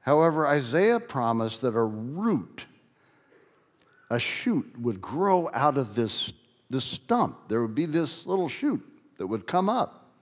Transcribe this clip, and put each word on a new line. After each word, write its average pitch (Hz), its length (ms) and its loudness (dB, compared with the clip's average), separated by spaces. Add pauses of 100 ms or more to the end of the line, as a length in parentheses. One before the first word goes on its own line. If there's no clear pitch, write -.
However, 156 460 4
Isaiah 151 540 2
promised 113 600 -2
that 123 140 0
a 117 80 2
root, 120 840 -2 (1400)
a 120 80 2
shoot, - 600 -2
would 117 220 -4
grow 175 520 2
out 135 240 2
of 117 180 -2
this, 113 380 -2 (380)
this 131 140 -2
stump. - 640 -2
There 110 120 0
would 113 140 -2
be 156 120 0
this 156 400 -2
little 180 220 0
shoot 269 340 -2 (360)
that 95 80 -4
would 107 200 -4
come - 220 0
up. 240 300 -2 (240)